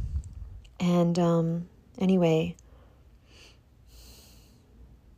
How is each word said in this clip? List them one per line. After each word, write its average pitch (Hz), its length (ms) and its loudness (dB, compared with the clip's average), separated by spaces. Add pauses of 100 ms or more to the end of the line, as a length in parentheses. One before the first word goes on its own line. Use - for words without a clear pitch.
(800)
And, 175 400 2
um, 170 480 0 (320)
anyway, 170 560 2 (2500)